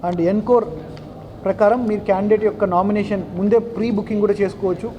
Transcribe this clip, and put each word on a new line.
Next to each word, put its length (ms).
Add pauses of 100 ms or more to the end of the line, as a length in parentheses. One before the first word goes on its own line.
And 120
ఎన్కోర్ 440 (800)
ప్రకారం 420
మీరు 140
క్యాండిడేట్ 440
యొక్క 200
నామినేషన్ 580 (120)
ముందే 240
ప్రీ 320
బుకింగ్ 300
కూడా 120
చేసుకోవచ్చు. 680